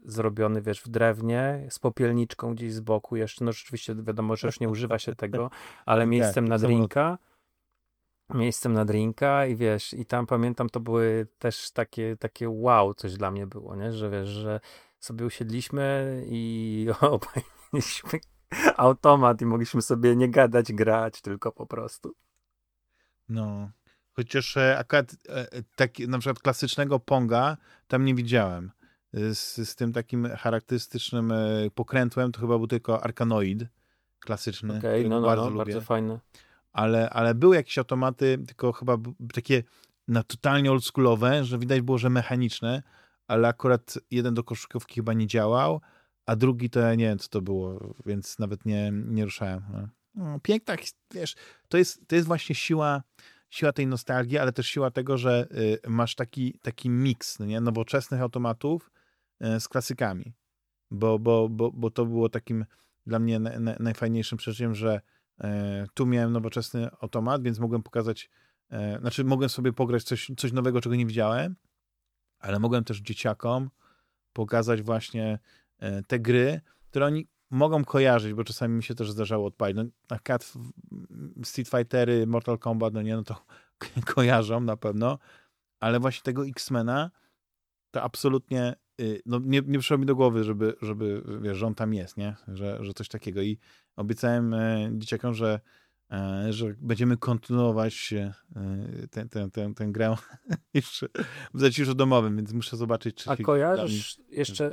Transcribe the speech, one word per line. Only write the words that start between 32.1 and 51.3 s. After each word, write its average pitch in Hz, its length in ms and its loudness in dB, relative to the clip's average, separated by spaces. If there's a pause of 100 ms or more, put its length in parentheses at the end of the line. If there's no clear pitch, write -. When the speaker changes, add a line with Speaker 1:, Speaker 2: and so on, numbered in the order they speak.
Speaker 2:
to 107 80 -8
chyba 117 180 2
był 113 100 0
tylko 117 360 -2
Arkanoid 110 560 0 (600)
klasyczny, 107 580 -6
Speaker 1:
Okej, - 40 -6
Speaker 2:
którego 113 280 2
Speaker 1:
no, 117 120 2
no, 113 60 4
Speaker 2:
bardzo 113 160 4
Speaker 1:
no, 123 60 0
Speaker 2:
lubię. 107 80 -4
Speaker 1:
bardzo 107 240 -4
fajny. 110 380 -2 (540)
Speaker 2:
Ale, 113 360 2
ale 117 260 2
były 175 200 8
jakieś - 220 0
automaty, 131 600 0 (100)
tylko - 240 -2
chyba 123 260 0
b-, 117 140 -6 (220)
takie 123 300 2 (440)
na 117 160 2
totalnie 139 480 2
oldschoolowe, 127 720 4
że 123 140 -2
widać 127 240 2
było, 127 160 2
że 123 120 2
mechaniczne, 123 720 0 (440)
ale 117 200 6
akurat 120 500 2 (140)
jeden 120 220 2
do 117 100 0
koszykówki - 520 -10
chyba 113 180 -2
nie 110 140 2
działał, 120 540 2 (440)
a 117 100 2
drugi 120 340 2
to 120 100 0
ja 117 160 4
nie 117 100 4
wiem, 104 140 2
co - 100 -14
to 104 120 -2
było, 95 520 -4 (120)
więc 101 340 -6
nawet 104 260 -6
nie, 104 280 0
nie 110 320 -2
ruszałem, 95 380 -6 (100)
no. 101 140 -8 (280)
No, 151 240 -6
piękna 208 380 0
his-, - 180 -12 (180)
wiesz, 175 220 -8 (340)